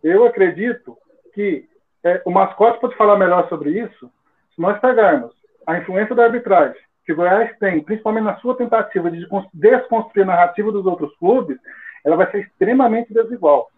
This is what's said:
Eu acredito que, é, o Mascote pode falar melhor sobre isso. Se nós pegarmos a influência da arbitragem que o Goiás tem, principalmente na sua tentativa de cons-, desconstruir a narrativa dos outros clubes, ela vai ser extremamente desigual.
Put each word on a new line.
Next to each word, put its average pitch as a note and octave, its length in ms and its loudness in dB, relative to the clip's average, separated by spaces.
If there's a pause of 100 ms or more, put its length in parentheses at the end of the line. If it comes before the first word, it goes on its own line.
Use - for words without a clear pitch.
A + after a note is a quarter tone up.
Eu F#3+ 220 4
acredito F#3+ 720 -2 (380)
que, G3 320 -4 (380)
é, F3+ 200 0
o F3+ 60 -4
Mascote G3 500 2
pode - 160 -6
falar G#3 200 4
melhor F3+ 320 0
sobre D#3 320 -6
isso. B2+ 300 -16 (440)
Se - 60 -16
nós G3+ 200 -2
pegarmos G#3 520 2 (340)
a E3+ 120 -4
influência G#3 360 -4
da A#3+ 100 4
arbitragem G3 560 2 (240)
que E3 80 -8
o D3+ 40 -4
Goiás F#3+ 420 0
tem, F3 240 -2
principalmente A3 420 -4
na G#3 120 -4
sua B3 200 -6
tentativa G#3 540 -2
de E3+ 180 -12
cons-, G3 260 -8
desconstruir A3 720 2
a - 20 0
narrativa F3+ 440 0
dos G3 160 -6
outros D#3+ 300 -4
clubes, F3+ 400 0 (480)
ela D#3+ 120 2
vai F3+ 140 0
ser G3+ 100 -4
extremamente A3+ 720 -2
desigual. G3+ 640 0